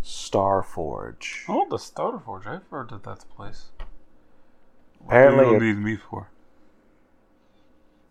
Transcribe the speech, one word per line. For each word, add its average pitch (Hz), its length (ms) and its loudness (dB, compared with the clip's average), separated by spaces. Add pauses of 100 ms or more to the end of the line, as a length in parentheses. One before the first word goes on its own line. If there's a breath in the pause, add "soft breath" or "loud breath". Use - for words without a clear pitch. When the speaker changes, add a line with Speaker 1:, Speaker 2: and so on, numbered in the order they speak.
Speaker 1:
Starforge. 85 1500 -4
Speaker 2:
Oh, 311 200 0
the 107 80 -4
Starforge. 127 680 -8
I've 143 240 -12
heard 135 220 -10
of 104 120 -14
that 101 220 -16 (100)
place. - 340 -10 (1300)
What - 80 -20
Speaker 1:
Apparently 135 380 8
Speaker 2:
do 120 60 6
you 107 60 6
Speaker 1:
it 113 40 4
Speaker 2:
need 107 220 2
me 107 120 -2
for? 101 340 -14 (1800)